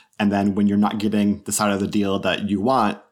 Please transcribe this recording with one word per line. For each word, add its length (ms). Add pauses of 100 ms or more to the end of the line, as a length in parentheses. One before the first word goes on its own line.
(200)
And 120
then 220
when 140
you're 100
not 220
getting 460
the 60
side 220
of 60
the 80
deal 320
that 280
you 140
want, 380 (120)